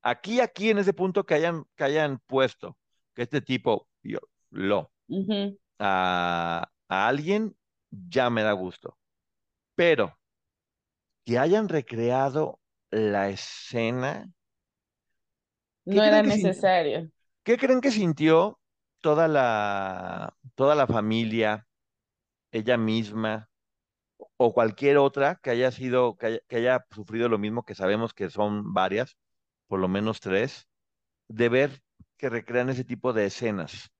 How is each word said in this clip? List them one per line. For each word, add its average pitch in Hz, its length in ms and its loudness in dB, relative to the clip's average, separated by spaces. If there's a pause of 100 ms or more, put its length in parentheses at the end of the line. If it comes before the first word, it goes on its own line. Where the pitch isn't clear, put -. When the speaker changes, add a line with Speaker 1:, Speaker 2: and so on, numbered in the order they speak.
Speaker 1:
Aquí, 190 360 -2
aquí 220 300 0
en 208 80 4
ese 196 160 2
punto 190 320 -2
que - 80 0
hayan, 165 320 0 (100)
que 156 80 -4
hayan 143 440 0
puesto 131 500 -2 (380)
que 120 80 -6
este 127 180 -4
tipo - 480 -2 (140)
violó - 880 -6 (160)
Speaker 2:
Ujú. 202 500 -4 (220)
Speaker 1:
a, 87 920 0 (200)
a 95 180 0
alguien, 175 480 -2 (340)
ya 107 400 -2
me 113 140 0
da 107 80 2
gusto. 92 460 -8 (760)
Pero 151 460 2 (1040)
que 120 140 0
hayan 190 300 2
recreado 131 880 -2 (320)
la 101 380 0
escena, 127 1000 -6 (1600)
¿qué 196 80 2
Speaker 2:
No 214 60 6
era 214 180 6
Speaker 1:
creen - 20 2
que 208 80 2
sin-, 190 200 2
Speaker 2:
necesario. 165 580 0 (340)
Speaker 1:
qué 240 140 2
creen 254 240 2
que 269 100 2
sintió 170 680 2 (420)
toda 160 260 4
la, 101 1080 0 (200)
toda 143 200 4
la 139 120 4
familia, 110 800 0 (840)
ella 113 260 0
misma, 110 720 -2 (880)
o 120 160 4
cualquier 123 440 2
otra 139 440 2
que 135 100 -4
haya 123 200 0
sido, 123 460 0
que 117 100 -10
haya, 113 200 -4
que 123 100 -6
haya 123 340 0
sufrido 113 380 -4
lo 110 80 2
mismo, 107 280 -4
que 104 100 -14
sabemos 104 380 0
que 95 160 -8
son 104 440 -4
varias, 98 440 -2 (500)
por 95 120 -2
lo 92 80 0
menos 104 320 -2
tres, 101 480 -2 (600)
de 117 220 0
ver 131 320 0 (360)
que 135 120 -4
recrean 120 400 -2
ese 127 160 -4
tipo 123 280 -4
de 107 120 2
escenas? 98 760 -6